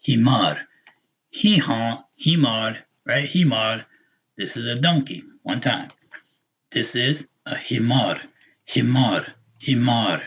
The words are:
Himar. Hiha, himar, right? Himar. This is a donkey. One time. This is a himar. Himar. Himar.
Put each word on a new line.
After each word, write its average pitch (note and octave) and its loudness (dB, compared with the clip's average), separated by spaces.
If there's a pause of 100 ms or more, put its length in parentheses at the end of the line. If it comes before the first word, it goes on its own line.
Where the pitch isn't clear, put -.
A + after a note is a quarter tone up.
Himar. A#2 2 (680)
Hiha, B2 0 (180)
himar, A2+ 0 (300)
right? C3+ 0
Himar. A2+ 0 (500)
This G2 -8
is - -6
a A#2+ -4
donkey. C#3+ 0 (180)
One A2 -6
time. A#2 -2 (840)
This - -4
is C3 -2 (200)
a - -8
himar. A#2+ 0 (480)
Himar. A#2 0 (300)
Himar. A#2 0